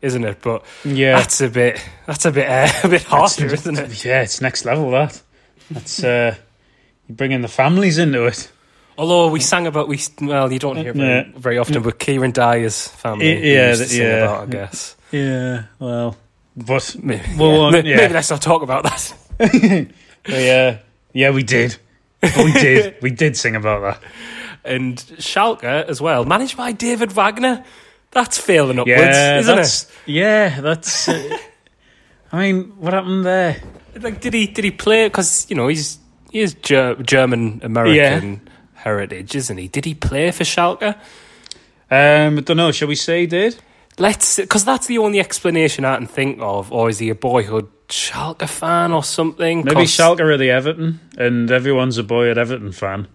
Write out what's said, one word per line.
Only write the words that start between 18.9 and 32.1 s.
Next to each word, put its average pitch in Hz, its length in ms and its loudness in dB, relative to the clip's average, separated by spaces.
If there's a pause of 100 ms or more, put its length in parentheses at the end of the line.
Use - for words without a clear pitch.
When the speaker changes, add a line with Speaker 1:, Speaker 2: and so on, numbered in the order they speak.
Speaker 2:
<laughs> - 100 -20 (180)
But - 200 -8
yeah, 127 360 4 (360)
yeah, 135 160 4
we 135 140 0
did. 120 340 0 (440)
We 160 300 4
did. 151 460 4
Speaker 1:
<laughs> - 40 -16
Speaker 2:
We 127 80 -2
did 131 280 -2
sing 113 180 -4
about 107 260 -2
that. 98 280 -6 (560)
Speaker 1:
And 127 320 -4
Schalke 196 680 -2
as 143 380 -4
well, 143 240 0
managed 214 320 0
by 240 160 -6
David 233 400 -4
Wagner. 240 500 0 (480)
That's 247 260 0
failing 143 420 2
upwards, 123 200 4
Speaker 2:
Yeah, 143 400 4
Speaker 1:
isn't 233 160 4
Speaker 2:
that's, 165 280 0
Speaker 1:
it? - 60 -20 (180)
Speaker 2:
yeah, 185 540 2
that's, 160 460 -4
uh, 453 300 -4 (460)
<laughs> - 500 -20